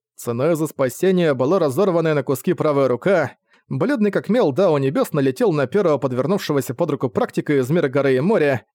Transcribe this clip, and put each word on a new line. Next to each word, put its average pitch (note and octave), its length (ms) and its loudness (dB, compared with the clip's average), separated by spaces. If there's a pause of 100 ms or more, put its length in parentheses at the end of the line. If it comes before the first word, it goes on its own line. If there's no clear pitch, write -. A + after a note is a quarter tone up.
(160)
Ценой B2+ 400 -2
за D3+ 120 -2
спасение E3 680 0
была C3 260 0
разорванная E3 540 0
на C#3+ 100 0
куски D3 300 -2
правая C#3+ 340 2
рука. C3+ 460 0 (360)
Бледный G#3 420 0
как E3+ 180 -4
мел G3+ 220 2
Дао D#3 260 2
Небес C#3+ 360 -2
налетел C#3+ 380 0
на C#3+ 160 0
первого F3+ 300 2
подвернувшегося C3+ 760 -2
под E3 180 -2
руку C3+ 180 -4
практика F3 500 -2
из B2 100 -2
мира D3+ 200 0
горы C3+ 260 2
и B2+ 40 2
моря D3+ 560 0